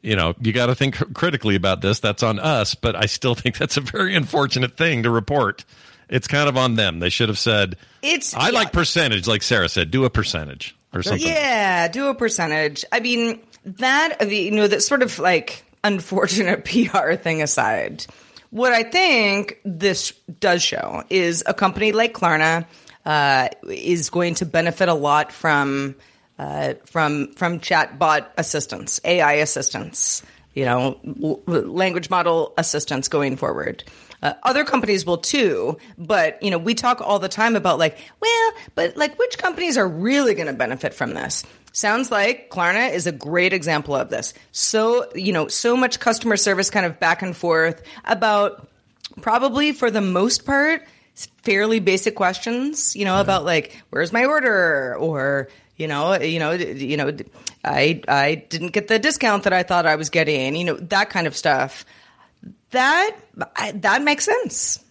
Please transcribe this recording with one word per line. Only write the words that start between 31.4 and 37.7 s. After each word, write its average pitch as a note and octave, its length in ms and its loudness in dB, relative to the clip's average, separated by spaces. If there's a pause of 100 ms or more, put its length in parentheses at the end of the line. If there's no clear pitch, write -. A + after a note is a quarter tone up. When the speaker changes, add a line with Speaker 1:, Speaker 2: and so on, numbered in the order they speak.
Speaker 2:
l-, E3+ 80 -2 (180)
language F3+ 380 0
model E3+ 480 2
assistance D3 480 -2
going C#3 300 0
forward. - 480 -6 (380)
Uh, D3 200 -2
other C4 220 2
companies A3 420 0
will F3 100 0
too, D#3+ 600 0 (180)
but, E3+ 460 0
you G3+ 80 0
know, E3+ 80 -2
we G3+ 160 0
talk B3 260 0
all G3+ 180 0
the F#3+ 100 -4
time A3 280 0
about, E3 220 2